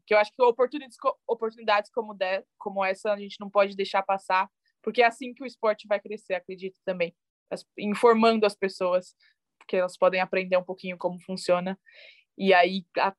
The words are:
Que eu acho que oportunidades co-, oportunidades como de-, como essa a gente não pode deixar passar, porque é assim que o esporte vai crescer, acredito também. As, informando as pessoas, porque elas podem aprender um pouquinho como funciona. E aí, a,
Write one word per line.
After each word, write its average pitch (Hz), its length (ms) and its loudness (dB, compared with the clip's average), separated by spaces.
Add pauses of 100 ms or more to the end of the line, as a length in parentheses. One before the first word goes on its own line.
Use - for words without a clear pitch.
Que - 80 0
eu 214 40 6
acho 208 180 2
que 254 80 0
oportunidades 262 560 0
co-, 269 160 -4 (100)
oportunidades 220 680 -2
como 214 220 -6
de-, 190 300 -4 (140)
como 196 260 -6
essa 190 300 -2
a 202 40 -2
gente 202 220 -14
não 202 100 -12
pode 202 280 0
deixar 196 260 -2
passar, 196 460 -2 (340)
porque 220 180 0
é 233 40 8
assim 240 280 -2
que - 100 -20
o 254 40 -10
esporte 214 400 -4
vai 202 140 0
crescer, 208 320 -10
acredito 185 500 -10
também. 180 320 -4 (340)
As, - 160 -10 (140)
informando 220 680 4
as 202 80 0
pessoas, 185 600 -2 (420)
porque - 200 -6
elas 180 200 -2
podem 185 220 4
aprender 185 380 0
um 180 60 2
pouquinho 185 340 -10
como 180 240 -4
funciona. 185 580 -2 (580)
E 190 160 4
aí, 180 320 4 (120)
a, 190 220 0